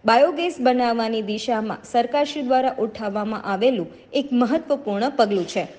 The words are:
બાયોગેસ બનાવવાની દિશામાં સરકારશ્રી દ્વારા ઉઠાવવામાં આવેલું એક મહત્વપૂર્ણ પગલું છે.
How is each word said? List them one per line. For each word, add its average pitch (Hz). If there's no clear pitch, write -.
બાયોગેસ 302
બનાવવાની 233
દિશામાં 214
સરકારશ્રી 285
દ્વારા 262
ઉઠાવવામાં 214
આવેલું 202
એક 277
મહત્વપૂર્ણ 247
પગલું 202
છે. 175